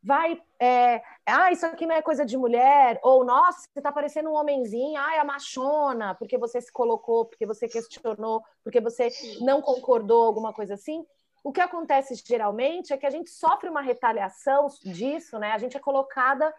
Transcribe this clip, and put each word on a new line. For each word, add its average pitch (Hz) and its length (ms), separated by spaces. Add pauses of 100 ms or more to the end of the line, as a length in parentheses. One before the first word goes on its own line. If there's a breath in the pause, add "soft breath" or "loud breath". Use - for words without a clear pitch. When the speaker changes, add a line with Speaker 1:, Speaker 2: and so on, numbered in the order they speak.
Speaker 1:
vai, 330 340 (220)
é, 247 420 (240 loud breath)
"Ah, 311 240
isso 349 140
aqui 330 220
não 320 80
é 311 80
coisa 294 240
de 220 100
mulher", 254 640
ou, 262 220
"Nossa, 302 480
você 285 80
tá 285 100
parecendo 294 400
um 302 40
homenzinho, 277 680
ai, 311 180
a 294 60
machona", 269 880
porque 226 220
você 233 240
se 240 100
colocou, 233 540
porque 226 220
você 214 200
questionou, 226 760 (180 soft breath)
porque 233 180
você 233 300
Speaker 2:
Sim. 233 340
Speaker 1:
não 277 180
concordou, 233 640
alguma 220 280
coisa 202 220
assim. 311 320 (360)
O 294 100
que 330 80
acontece 302 540 (120)
geralmente 240 680
é 269 60
que 285 80
a 277 40
gente 330 200
sofre 370 400
uma 294 100
retaliação 247 880 (160)
disso, 220 560
né? 208 140
A 220 60
gente 247 180
é 277 40
colocada 269 800